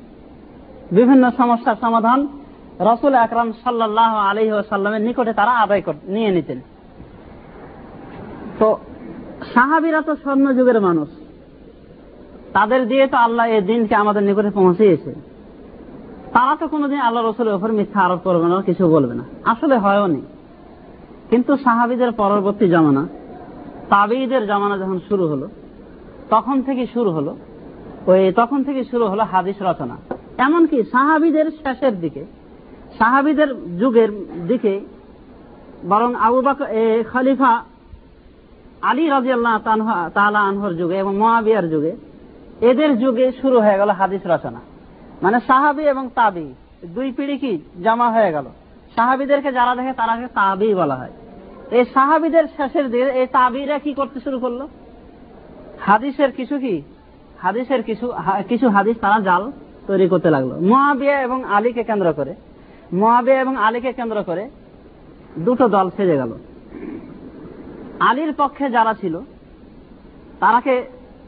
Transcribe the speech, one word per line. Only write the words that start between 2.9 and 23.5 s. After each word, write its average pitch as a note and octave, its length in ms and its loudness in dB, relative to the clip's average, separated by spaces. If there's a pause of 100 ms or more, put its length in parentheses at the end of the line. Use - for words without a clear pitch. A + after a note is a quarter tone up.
আকরাম A#3 400 2 (100)
সাল্লাল্লাহু A3+ 540 2
আলাইহি G#3 340 0
ওয়াসাল্লামের G#3 500 -2
নিকটে A#3 320 -2
তারা G#3+ 180 2
আদায় G3+ 300 2
কর-, D#3+ 120 -4 (100)
নিয়ে G3+ 280 -2
নিতেন। D3 280 -2 (2000)
তো A3 180 4 (760)
সাহাবীরা D#4 480 2
তো D4+ 140 -2
স্বর্ণ C#4 380 0
যুগের B3 280 4
মানুষ, E3 280 0 (1400)
তাদের G#3+ 340 0
দিয়ে C4+ 200 2
তো C#4 100 0
আল্লাহ A#3 280 2
এই A3 160 2
দিনকে A3 340 0
আমাদের G#3 280 2
নিকটে G3+ 260 2
পৌঁছিয়েছে। F#3 640 2 (1200)
তারা C4 220 2
তো D4+ 120 -6
কোনোদিন C#4+ 320 -4
আল্লাহ A#3 260 0
রসুলের A3 280 -2
উপর G3+ 180 -2
মিথ্যা G3+ 300 0
আরোপ F3+ 180 2
করবে E3+ 280 2
না, F#3 140 2
কিছু F#3 260 0
বলবে C3+ 280 4
না, A#2+ 80 -8 (220)
আসলে B3 320 2
হয়ও G3+ 300 2
নি। C#3 140 -2 (1080)
কিন্তু B3 280 2
সাহাবীদের A#3+ 540 0
পরবর্তী G3+ 560 0
জামানা, D#3+ 400 4 (840)